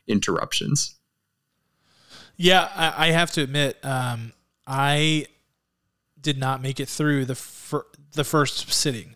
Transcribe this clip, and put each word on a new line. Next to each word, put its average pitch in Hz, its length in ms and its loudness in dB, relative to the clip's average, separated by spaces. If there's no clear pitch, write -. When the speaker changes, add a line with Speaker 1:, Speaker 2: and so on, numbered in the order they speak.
Speaker 1:
interruptions. - 920 -2
Speaker 2:
Yeah, 175 400 6
I, 160 320 2
I 165 40 4
have 165 200 2
to 160 100 0
admit, 139 440 0
um, 123 480 -4
I 147 600 2
did 139 180 -4
not 131 240 -2
make 135 200 -4
it 131 80 -8
through 147 340 0
the 127 120 -4
fir-, - 520 -8
the 151 140 -2
first - 440 0
sitting. 117 460 -4